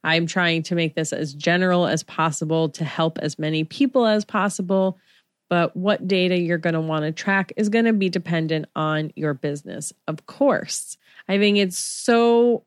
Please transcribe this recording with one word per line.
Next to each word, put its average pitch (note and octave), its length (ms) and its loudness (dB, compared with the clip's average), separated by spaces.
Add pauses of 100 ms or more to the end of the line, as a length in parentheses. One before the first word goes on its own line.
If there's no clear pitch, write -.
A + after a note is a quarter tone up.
I'm E3 240 0
trying E3 360 0
to F3 120 -4
make E3 200 0
this D#3 180 -4
as D3 200 -6
general F3 540 2
as D#3 160 0
possible D#3+ 680 -2
to - 140 -8
help D#3+ 360 -2
as D3+ 200 -6
many D#3 240 -2
people B3+ 420 0
as G#3+ 200 2
possible. F#3+ 720 0 (520)
But F3 280 2
what F#3+ 300 0
data F3+ 300 2
you're E3+ 200 0
gonna E3 240 0
wanna D#3 300 -2
track F#3+ 440 -2
is G#3 140 0
gonna A3+ 240 2
be G3 160 2
dependent D#3+ 560 -2 (100)
on D#3 400 -2
your D3+ 180 -2
business, C#3+ 600 -8 (140)
of D#3+ 180 -8
course. - 720 -2 (320)
I G3 80 2
think G3+ 200 4
it's F#3 200 0
so A#3 880 2